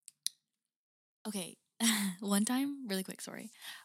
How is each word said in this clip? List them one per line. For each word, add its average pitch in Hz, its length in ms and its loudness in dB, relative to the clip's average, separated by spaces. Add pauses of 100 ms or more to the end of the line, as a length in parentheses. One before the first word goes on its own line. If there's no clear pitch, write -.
(1300)
okay, 196 300 -6 (240)
<laughs> 208 400 4
one 202 240 4
time, 269 440 0
really 190 160 0
quick, - 160 -10
sorry. - 300 -10 (340)